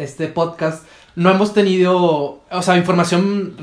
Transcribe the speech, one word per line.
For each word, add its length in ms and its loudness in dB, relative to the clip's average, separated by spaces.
este 260 -8
podcast, 560 -4
no 160 2
hemos 240 2
tenido, 960 0
o 120 -6
sea, 140 2
información 880 0